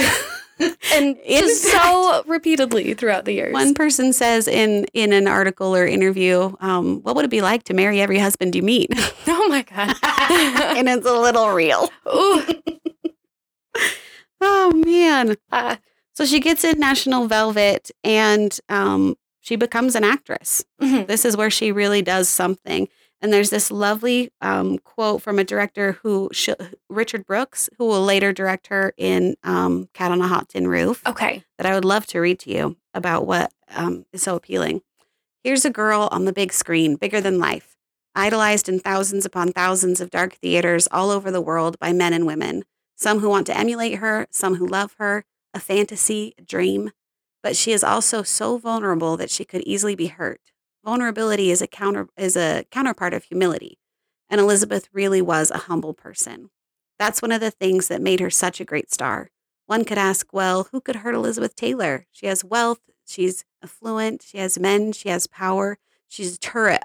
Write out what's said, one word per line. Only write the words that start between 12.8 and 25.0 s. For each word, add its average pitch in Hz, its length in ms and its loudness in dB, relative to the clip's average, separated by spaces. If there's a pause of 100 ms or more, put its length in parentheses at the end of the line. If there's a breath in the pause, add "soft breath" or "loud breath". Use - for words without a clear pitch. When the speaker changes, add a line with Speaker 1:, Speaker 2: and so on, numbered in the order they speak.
Speaker 2:
Oh, 381 340 4
man. 320 640 4 (140)
Speaker 1:
Uh, 240 260 -2 (380)
Speaker 2:
So 302 100 -2
she 285 160 4
gets 320 240 2
in 320 160 2
National 262 480 2
Velvet, 214 640 2 (120)
and, 214 560 4 (100)
um, 196 480 2 (240)
she - 160 -6
becomes 240 380 0
an 220 100 2
actress. - 600 -2 (180)
Speaker 1:
Mm-hmm. 262 240 2
Speaker 2:
This 220 180 0
is 226 120 2
where 214 140 0
she 214 220 0
really 202 300 2
does 180 260 0
something. 185 600 -2 (320)
And 214 120 0
there's 202 180 4
this 208 200 -2
lovely, 220 600 -2 (100)
um, 190 380 -2
quote - 440 -4